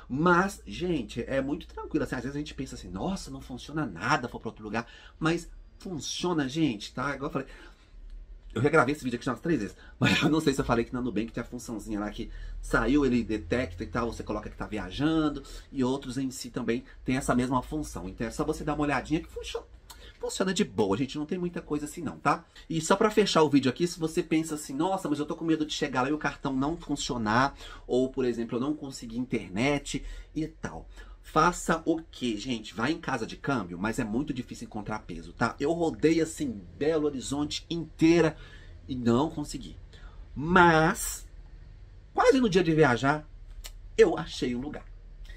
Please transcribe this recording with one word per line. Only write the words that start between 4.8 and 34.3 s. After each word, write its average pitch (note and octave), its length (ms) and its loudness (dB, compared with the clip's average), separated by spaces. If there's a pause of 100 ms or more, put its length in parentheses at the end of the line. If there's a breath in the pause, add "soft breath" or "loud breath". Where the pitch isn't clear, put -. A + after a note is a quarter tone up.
Mas E3+ 320 0 (280)
funciona, E3 680 -4
gente, C3 460 -2
tá? C#3+ 220 -4
Igual C3+ 120 -6
eu D3+ 40 -10
falei, C#3+ 160 -4 (1040 loud breath)
eu - 80 -2
regravei D3 320 6
esse - 80 -8
vídeo B2 140 -2
aqui - 80 -8
já C3 80 0
umas A#2 80 -8
três E3 200 0
vezes. F#2+ 160 -6 (100)
<laughs> - 120 -16
Mas - 240 4
eu D3 80 4
não D#3 100 4
sei D3 140 2
se C#3 60 0
eu C3+ 40 0
falei A#2 200 2
que - 80 -12
na B2+ 80 -4
Nubank A#2 320 -2
tem A#2+ 100 -6
a - 40 -14
funçãozinha A2 520 -8
lá G#2 120 -4
que A2 200 -10 (320 loud breath)
saiu, C3+ 420 4
ele A#2+ 200 4
detecta A2+ 580 -2
e A2+ 40 -8
tal, A#2 260 -2
você - 100 -10
coloca G#2 260 -6
que - 80 -14
tá G#2 100 -8
viajando. C#3 760 0 (300 loud breath)
E C3+ 100 0
outros C3 340 -2
em C3+ 140 -2
si B2 200 -10
também A#2+ 340 -2 (200 loud breath)
tem C3 120 2
essa C3+ 180 2
mesma B2+ 280 2
função. D3 460 -6
Então G#2 180 -6
é A2+ 40 -6
só D3 140 -2
você D#3 180 -2
dar D3+ 120 -2
uma D3 100 0
olhadinha C#3+ 360 0
que E3 80 -12
funciona. - 380 -8 (540 loud breath)
Funciona G3 340 -2
de G3+ 100 2
boa, G2+ 320 2
gente, C3 220 -2
não D3 80 -6
tem F#3 100 -4
muita F3 240 -4
coisa D3 240 -4
assim D3 160 -10
não, G2 180 -8
tá? C#3+ 260 2 (260 loud breath)
E D#3+ 100 0
só G3 160 4
pra G#3+ 140 6
fechar G3 320 6
o D3+ 80 6
vídeo C3+ 180 6
aqui, E3+ 180 0
se - 120 -6
você D#3+ 240 0
pensa D#3+ 320 0
assim, D3 180 -8
"Nossa, F3+ 340 0
mas D3 120 0
eu D3 80 -2
tô E3 100 -6
com - 80 -8
medo D3+ 220 2
de - 80 -6
chegar C3+ 260 0
lá B2+ 80 2
e D3 40 0
o D3+ 60 0
cartão - 360 -4
não C#3+ 240 0
funcionar", B2+ 760 2 (320 loud breath)
ou, C3 220 4
por C3 160 -2
exemplo, A#2 320 -2
"Eu A2+ 40 0
não D3 140 0
consegui C3 440 -10
internet B2 840 0 (320 loud breath)
e D#3 120 -2
tal". - 420 -12 (360 loud breath)
Faça E3 600 2
o D#3+ 140 2 (120)
quê, A#2+ 240 -2
gente? A2 380 -6
Vai A#2 180 0
em E3+ 80 -8
casa B2+ 260 -4
de F2+ 100 -10
câmbio, G2 420 -2
mas A2 200 -2
é C3 60 0
muito B2 280 -2